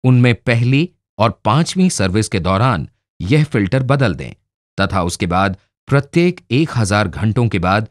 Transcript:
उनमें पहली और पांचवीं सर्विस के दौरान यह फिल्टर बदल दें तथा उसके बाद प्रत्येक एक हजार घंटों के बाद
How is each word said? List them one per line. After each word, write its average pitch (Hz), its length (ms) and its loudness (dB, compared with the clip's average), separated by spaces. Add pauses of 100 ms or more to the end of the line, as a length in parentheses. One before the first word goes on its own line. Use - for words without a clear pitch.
उनमें 123 320 4
पहली 127 520 0 (300)
और 107 260 0
पांचवीं 165 460 2
सर्विस 98 380 0
के 98 120 -2
दौरान 95 480 -2 (320)
यह 147 240 2
फिल्टर 117 400 -2
बदल 127 300 0
दें 65 180 -12 (460)
तथा 95 240 -2
उसके 87 240 -4
बाद 95 300 0 (320)
प्रत्येक 170 520 0 (100)
एक 147 260 0
हजार 104 320 0
घंटों 107 400 0
के 101 100 -2
बाद 98 320 0